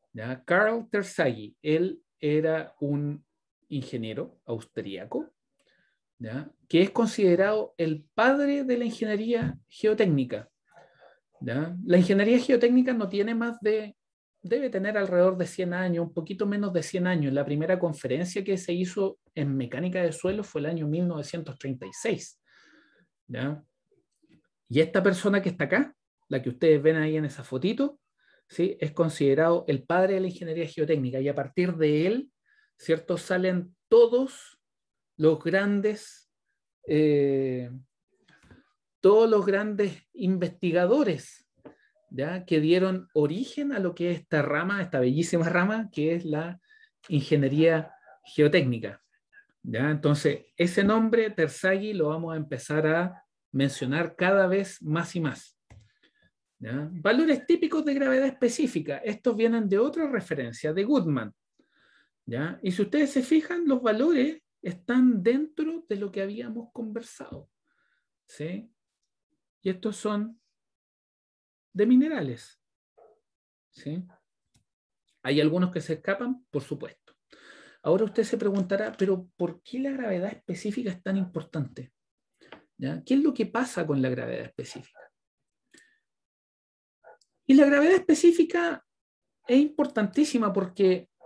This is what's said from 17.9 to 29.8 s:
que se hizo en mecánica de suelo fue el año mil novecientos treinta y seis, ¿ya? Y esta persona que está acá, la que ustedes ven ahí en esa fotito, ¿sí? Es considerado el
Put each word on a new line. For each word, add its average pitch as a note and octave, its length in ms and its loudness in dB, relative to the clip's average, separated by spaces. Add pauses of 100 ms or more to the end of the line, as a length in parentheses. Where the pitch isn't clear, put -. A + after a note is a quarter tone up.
que F#3+ 140 -2
se F3+ 160 -6
hizo F#3 460 -4 (140)
en C#3+ 220 -4
mecánica D3+ 460 -4
de E3+ 100 0
suelo G3 320 -4
fue D#3+ 160 -8
el C#3+ 80 -4
año D#3+ 200 -4
mil E3+ 200 -2
novecientos D#3 500 -8
treinta C3 280 -10
y G2 80 -16
seis, - 480 -6 (880)
¿ya? C#3 360 -8 (1040)
Y B2+ 140 0
esta F#3 200 0
persona G3 400 2
que F#3+ 80 -4
está - 160 -4
acá, A3 300 0 (320)
la C3+ 140 -4
que C3 80 -6
ustedes D3+ 320 4
ven D#3+ 160 4
ahí D#3 180 0
en D#3 100 -2
esa C#3+ 200 -10
fotito, G#3+ 560 -2 (480)
¿sí? F3+ 320 -2
Es D3+ 100 -4
considerado D#3+ 800 2
el C3+ 140 -2